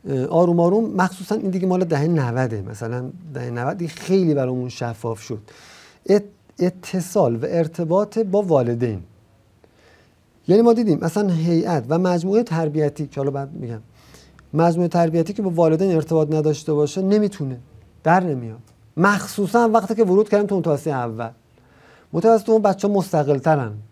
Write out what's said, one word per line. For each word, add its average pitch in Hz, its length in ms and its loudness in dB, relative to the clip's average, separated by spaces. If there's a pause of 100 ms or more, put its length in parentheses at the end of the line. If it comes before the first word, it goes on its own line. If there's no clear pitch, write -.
اه، 131 160 -2
آروم 170 360 2
آروم، 202 340 2
مخصوصاً 185 400 -2
این 202 160 -4
دیگه 185 160 -2
مال 185 180 0
دهه 156 240 0
نوده، 123 540 -2
مثلاً 117 480 -8 (240)
دهه 123 160 -10
نود 120 260 -4
دیگه 170 140 -8
خیلی 180 440 0
برامون 127 340 -2
شفاف 117 520 -8
شد. 110 200 -10 (680)
ات-، 202 140 4 (360)
اتصال 180 800 0
و 120 120 -4
ارتباط 175 720 0
با 208 240 0
والدین. 120 580 0 (1500)
یعنی 202 140 6
ما 233 100 6
دیدیم 220 300 2
مثلاً 202 260 0
هیئت 165 600 0
و 160 100 0
مجموعه 185 440 0
تربیتی 156 640 -2
که 139 140 -10
حالا 139 100 -2
بعد 139 220 -8
می‌گم، 117 280 -10 (760)
مجموعه 170 340 2
تربیتی 170 440 0
که 208 100 -6
با 190 80 -2
والدین 165 440 2
ارتباط 156 380 0
نداشته 156 400 0
باشه 147 300 0
نمیتونه، 190 560 0 (460)
در 180 200 4
نمیاد. 120 340 -6 (380)
مخصوصاً 202 720 2
وقتی 220 260 0
که 220 100 2
ورود 196 240 2
کردیم 208 180 2
تو 196 120 -2
متوسطه 151 360 -2
اول. 117 360 -6 (840)
متوسط 214 360 4
اون 220 140 4
بچه‌ها 202 320 0
مستقل 147 440 0
ترن. 135 340 0 (200)